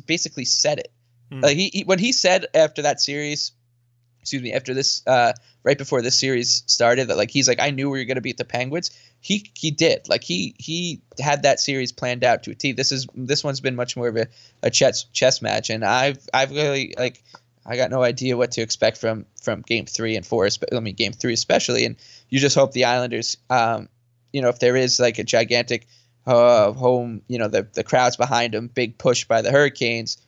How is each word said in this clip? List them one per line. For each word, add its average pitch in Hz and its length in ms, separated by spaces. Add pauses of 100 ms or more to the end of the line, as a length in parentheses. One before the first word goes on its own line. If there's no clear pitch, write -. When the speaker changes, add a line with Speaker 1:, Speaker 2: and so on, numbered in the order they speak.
Speaker 1:
basically 160 400
said - 340
it. - 120 (400)
Speaker 2:
Hmm. 135 100
Speaker 1:
Like, 143 160
he, 190 160
he, - 100
when 190 140
he 233 140
said 185 420
after 156 300
that 143 180
series, 147 500 (680)
excuse 135 200
me, 123 120
after 131 200
this, - 340
uh, 120 260 (300)
right 143 140
before 139 240
this 120 160
series 131 500
started, 120 400
that, 82 100
like, 104 140
he's 135 160
like, 120 120
"I 143 120
knew 135 180
we 135 100
were 123 60
gonna 127 160
beat 123 160
the 123 80
Penguins." 131 460 (300)
He, 208 340
he 160 160
did. 151 360
Like, 101 160
he, - 360
he 170 420 (180)
had 143 240
that 139 160
series 135 320
planned 123 320
out 120 200
to 110 80
a 110 40
T. 135 180
This 135 180
is, 131 240
this 127 280
one's 135 160
been 131 160
much 123 220
more 120 100
of 113 100
a, 113 100 (340)
a - 80
chess, - 440
chess - 280
match, 110 300
and 113 120
I've, 127 360 (120)
I've 135 200
really, 143 440
like, 127 280 (420)
I 120 100
got 123 140
no 127 140
idea 123 340
what 123 140
to 117 100
expect 113 380
from, 110 260 (160)
from 110 200
game 113 260
three 113 280
and 92 80
four, 104 220
espe-, - 300
I 120 40
mean, 107 140
game 104 200
three 120 200
especially, 117 520
and 117 100 (340)
you 135 100
just 139 160
hope 135 180
the 123 120
Islanders, 120 520 (120)
um, 117 400 (420)
you 139 120
know, 123 60
if - 100
there 123 160
is, 127 240
like, 120 180
a 110 60
gigantic, 120 640 (400)
uh, 120 460
home, 123 540
you 123 120
know, 110 80
the, 104 260
the 113 100
crowd's 127 340
behind 120 360
them, 113 140
big 120 320
push 123 260
by 113 160
the 101 100
Hurricanes, 127 640 (100)